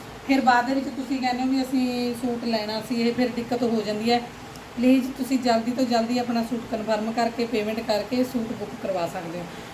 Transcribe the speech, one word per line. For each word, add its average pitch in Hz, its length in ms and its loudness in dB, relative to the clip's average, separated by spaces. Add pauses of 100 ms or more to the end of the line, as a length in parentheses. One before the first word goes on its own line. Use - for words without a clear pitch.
(280)
ਫਿਰ 269 140 4
ਬਾਅਦ 240 260 6
ਦੇ 269 60 0
ਵਿੱਚ 269 140 0
ਤੁਸੀਂ 269 320 -4
ਕਹਿੰਦੇ 247 240 0
ਹੋ 262 60 0
ਵੀ 262 120 2
ਅਸੀਂ 247 540 0
ਸੂਟ 240 300 -2
ਲੈਣਾ 220 360 -2
ਸੀ, 233 200 -2
ਇਹ 233 120 4
ਫਿਰ 247 220 2
ਦਿੱਕਤ 240 280 -2
ਹੋ 220 180 2
ਜਾਂਦੀ 214 300 0
ਹੈ। 240 80 6 (560)
ਪਲੀਜ਼ 254 360 6
ਤੁਸੀਂ 262 280 -2
ਜਲਦੀ 226 320 2
ਤੋਂ 262 140 0
ਜਲਦੀ 233 320 2
ਆਪਣਾ 240 320 0
ਸੂਟ 233 120 -2 (100)
ਕਨਫਰਮ 214 400 -2
ਕਰਕੇ 233 340 0
ਪੇਮੈਂਟ 220 360 0
ਕਰਕੇ 226 420 0
ਸੂਟ 220 360 -2
ਬੁੱਕ 208 100 -6 (140)
ਕਰਵਾ 185 240 0
ਸਕਦੇ 170 320 -6
ਹੋ। 170 60 -8 (280)